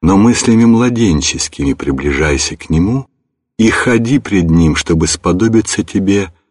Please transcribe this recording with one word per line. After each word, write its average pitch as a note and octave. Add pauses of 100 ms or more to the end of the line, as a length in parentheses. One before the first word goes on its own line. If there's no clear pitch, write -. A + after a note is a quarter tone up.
но F2+
мыслями A#2
младенческими A2+
приближайся C#2+
к -
Нему G2+ (520)
и A2+
ходи A#2
пред F2+
Ним, E2
чтобы D#2+
сподобиться G#2
тебе G2 (180)